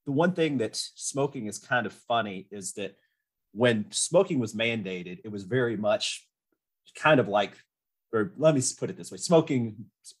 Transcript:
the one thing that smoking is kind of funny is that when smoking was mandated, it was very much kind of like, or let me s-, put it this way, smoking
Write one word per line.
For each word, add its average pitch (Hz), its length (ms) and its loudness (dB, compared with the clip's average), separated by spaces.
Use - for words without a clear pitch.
the 143 80 -6
one 170 220 2
thing 156 240 0
that 110 180 -4
smoking - 720 -6
is 101 120 -10
kind 120 280 -2
of 95 80 -8
funny 107 560 -4
is 98 240 -12
that 98 220 -8
when 110 400 2
smoking 180 480 2
was 110 140 -4
mandated, 95 720 -4
it 113 60 -12
was 101 140 -10
very 117 320 0
much 104 520 -2
kind 151 240 6
of 98 80 2
like, 98 280 0
or 107 260 0
let 151 160 6
me 135 60 2
s-, - 120 0
put - 180 -6
it 92 60 -10
this - 160 -14
way, 190 60 -12
smoking 127 680 2